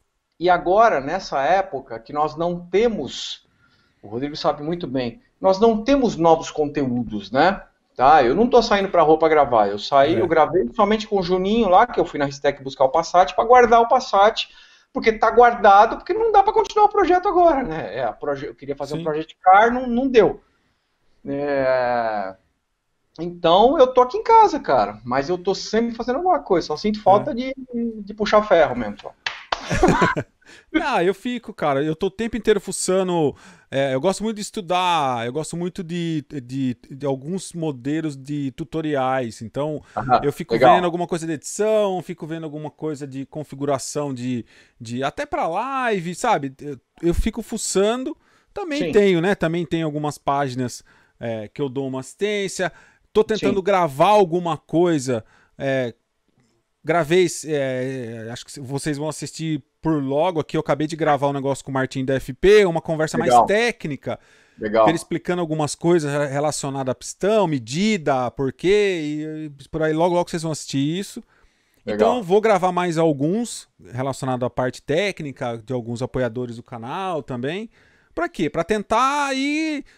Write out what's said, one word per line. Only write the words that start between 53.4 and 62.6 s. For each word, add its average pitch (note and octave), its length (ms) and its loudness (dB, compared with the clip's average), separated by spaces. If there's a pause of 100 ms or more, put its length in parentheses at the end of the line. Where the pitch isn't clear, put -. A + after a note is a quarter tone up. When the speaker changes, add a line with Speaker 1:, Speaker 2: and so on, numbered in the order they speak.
Speaker 1:
Sim. F3+ 60 -4
Speaker 2:
gravar F3 440 2
alguma F3 500 2
coisa, D3 640 0 (320)
é, C3+ 380 -2 (880)
gravei, E3 420 2 (200)
é, B2+ 840 -4
acho - 120 -14
que - 160 -18
vocês C#3 380 -4
vão D3+ 100 -6
assistir D#3 540 -6 (180)
por D#3+ 200 0
logo D3+ 380 0
aqui, C#3+ 180 -4
eu D#3 40 0
acabei D3+ 260 -2
de D#3 80 -8
gravar D3 340 0
um C#3+ 40 -2
negócio C#3 320 -4
com C#3 80 -10
o - 20 -8
Martin C3 300 -4
da C3+ 100 -2
F C3 180 -6
P, G#3 320 6